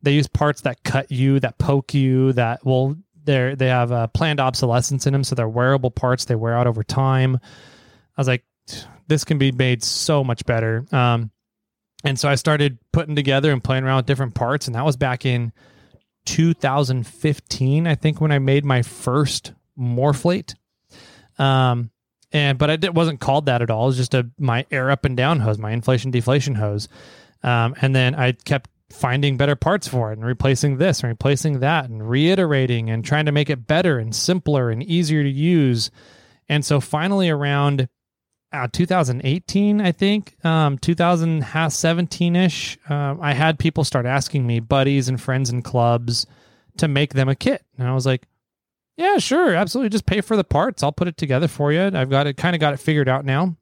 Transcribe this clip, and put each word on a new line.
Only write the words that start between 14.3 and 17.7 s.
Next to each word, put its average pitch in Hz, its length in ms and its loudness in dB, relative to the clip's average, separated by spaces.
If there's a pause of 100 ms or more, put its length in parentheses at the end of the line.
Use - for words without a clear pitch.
parts. 131 340 -2
And 123 80 -6
that 123 100 -2
was 147 100 2
back 123 300 -2
in 120 260 -2 (760)
two 165 280 2
thousand 131 520 -2
fifteen, 147 800 -2